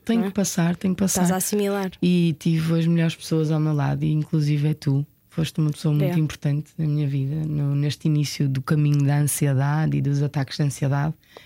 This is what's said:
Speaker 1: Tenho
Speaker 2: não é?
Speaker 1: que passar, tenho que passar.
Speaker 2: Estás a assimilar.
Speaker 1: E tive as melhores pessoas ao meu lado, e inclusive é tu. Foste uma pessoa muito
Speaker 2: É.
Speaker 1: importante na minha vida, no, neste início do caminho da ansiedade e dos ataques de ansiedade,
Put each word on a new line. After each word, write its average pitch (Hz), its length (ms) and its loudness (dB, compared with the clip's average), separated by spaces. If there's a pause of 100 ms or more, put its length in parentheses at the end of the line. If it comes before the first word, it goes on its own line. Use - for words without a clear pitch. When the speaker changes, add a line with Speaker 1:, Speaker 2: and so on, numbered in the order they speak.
Speaker 1:
Tenho 226 160 0
Speaker 2:
não 202 80 0
é? - 20 -4
Speaker 1:
que 190 60 -8
passar, 175 400 0
tenho 185 180 -2
que - 60 -6
passar. 185 240 0
Speaker 2:
Estás 180 80 4
a 185 60 2
assimilar. 196 540 -2 (100)
Speaker 1:
E 175 360 4
tive 165 420 0
as 165 60 2
melhores 165 300 2
pessoas 160 340 -2
ao 156 120 0
meu 156 120 0
lado, 143 300 0
e 156 80 0
inclusive 151 560 0
é 151 60 0
tu. 143 340 -2 (220)
Foste - 320 -6
uma 151 100 0
pessoa 151 240 -2
muito 147 220 2
Speaker 2:
É. - 20 2
Speaker 1:
importante 151 580 -4
na 160 80 -2
minha 147 220 0
vida, 139 280 -2
no, 147 400 -2
neste 147 340 -2
início 147 400 0
do 135 120 -2
caminho 147 440 2
da 143 140 2
ansiedade 143 800 0
e 143 40 0
dos 143 200 0
ataques 143 360 -4
de 151 60 0
ansiedade, 143 500 -2 (320)